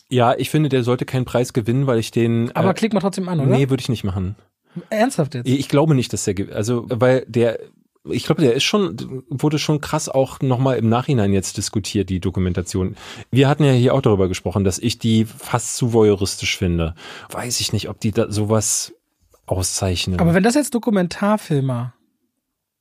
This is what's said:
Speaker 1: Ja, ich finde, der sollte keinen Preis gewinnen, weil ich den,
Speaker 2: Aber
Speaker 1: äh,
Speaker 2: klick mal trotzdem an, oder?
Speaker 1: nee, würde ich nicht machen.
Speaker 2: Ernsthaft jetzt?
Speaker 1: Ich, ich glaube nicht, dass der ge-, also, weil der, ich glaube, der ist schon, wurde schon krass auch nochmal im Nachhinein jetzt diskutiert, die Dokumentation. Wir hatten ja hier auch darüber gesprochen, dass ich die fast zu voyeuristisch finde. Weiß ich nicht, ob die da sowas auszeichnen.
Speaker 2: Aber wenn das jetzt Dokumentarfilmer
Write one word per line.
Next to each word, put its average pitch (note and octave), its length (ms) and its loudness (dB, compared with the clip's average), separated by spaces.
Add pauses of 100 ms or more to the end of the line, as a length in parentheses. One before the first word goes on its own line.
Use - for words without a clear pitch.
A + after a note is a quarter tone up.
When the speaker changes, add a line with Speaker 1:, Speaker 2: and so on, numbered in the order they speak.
Speaker 1:
Ja, B2 280 4
ich - 140 -4
finde, D#3 200 2
der C3 120 4
sollte B2 220 0
keinen B2+ 200 -2
Preis A#2+ 280 0
gewinnen, B2 340 0
weil A#2+ 120 2
ich A2+ 120 -2
den, A#2 460 0
Speaker 2:
Aber E3+ 140 2
Speaker 1:
äh, F3+ 40 0
Speaker 2:
klick A3 200 -2
mal F#3+ 60 2
trotzdem F#3+ 280 -4
an, F3 100 -2
oder? C3 180 2
Speaker 1:
nee, C3+ 120 2
würde C3 120 0
ich - 100 -6
nicht A2+ 120 -2
machen. F#2+ 320 -4 (540)
Speaker 2:
Ernsthaft G#3+ 460 0
jetzt? B2 120 -6
Speaker 1:
Ich, C3 140 2
ich - 80 -6
glaube D3 260 4
nicht, B2 180 0
dass - 120 -6
der G2+ 100 0
ge-, G2 180 -4
also, A#2 360 -2
weil B2+ 400 2
der, A#2 300 0 (460)
ich - 200 -6
glaube, E3 160 -2
der B2 140 4
ist C3+ 100 0
schon, C3 640 -4
wurde D3 300 -2
schon D3+ 240 0
krass - 260 -4
auch C3+ 320 -2
nochmal C3 380 2
im A2+ 100 2
Nachhinein A#2 460 2
jetzt - 240 -2
diskutiert, G2+ 500 -2
die F#2 100 -2
Dokumentation. F#2 800 -2 (340)
Wir C3 160 4
hatten C#3+ 160 2
ja C#3 100 4
hier B2 220 6
auch C3+ 80 2
darüber G2 240 4
gesprochen, F#2 380 -2
dass F#2+ 140 0
ich A#2 200 -2
die A2 280 2
fast - 500 -6
zu A#2+ 160 0
voyeuristisch G#2 640 2
finde. E2+ 380 -2 (360)
Weiß - 300 -6
ich - 140 -4
nicht, G2+ 160 -4
ob - 100 -14
die A2+ 100 -2
da G#2+ 220 -2
sowas G#2+ 600 -2 (520)
auszeichnen. F#2 720 -2
Speaker 2:
Aber E2+ 160 2
wenn F#3 80 4
das A#3+ 120 2
jetzt D4 200 0
Dokumentarfilmer E3+ 1160 -2 (880)